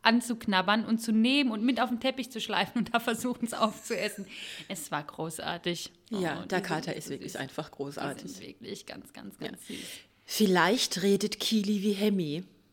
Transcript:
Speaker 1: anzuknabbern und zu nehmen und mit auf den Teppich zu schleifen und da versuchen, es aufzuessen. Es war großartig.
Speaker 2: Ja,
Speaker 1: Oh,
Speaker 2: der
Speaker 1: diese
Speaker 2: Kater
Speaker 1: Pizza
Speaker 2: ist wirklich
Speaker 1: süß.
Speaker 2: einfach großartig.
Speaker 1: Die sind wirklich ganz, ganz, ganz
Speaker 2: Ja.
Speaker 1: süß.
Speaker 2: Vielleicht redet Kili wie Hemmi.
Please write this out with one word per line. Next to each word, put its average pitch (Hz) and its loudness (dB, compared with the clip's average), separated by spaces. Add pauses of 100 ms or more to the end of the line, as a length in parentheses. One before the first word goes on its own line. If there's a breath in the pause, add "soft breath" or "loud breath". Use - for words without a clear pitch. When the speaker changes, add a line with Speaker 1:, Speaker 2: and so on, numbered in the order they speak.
Speaker 1:
anzuknabbern 220 4
und 226 2
zu 226 -2
nehmen 254 4
und 214 -2
mit 247 4
auf 233 2
den 233 -2
Teppich 262 -2
zu 226 -8
schleifen 202 0
und - -2
da 233 6
versuchen, 240 -2
es 226 -6
aufzuessen. 208 -2 (440 loud breath)
Es - -8
war 147 -2
großartig. 165 -4 (180)
Speaker 2:
Ja, 175 -2
Speaker 1:
Oh, - -12
Speaker 2:
der 190 0
Speaker 1:
diese 190 -6
Speaker 2:
Kater 160 -2
Speaker 1:
Pizza - -4
Speaker 2:
ist - -10
wirklich - -8
Speaker 1:
süß. - -8
Speaker 2:
einfach 143 -8
großartig. 143 -6
Speaker 1:
Die - -12
sind 92 -14 (140)
wirklich - -10
ganz, - -14
ganz, - -16
ganz - -10
Speaker 2:
Ja. - -8
Speaker 1:
süß. - -10 (400 loud breath)
Speaker 2:
Vielleicht 190 4
redet 202 4
Kili 208 2
wie 208 2
Hemmi. 185 2 (300)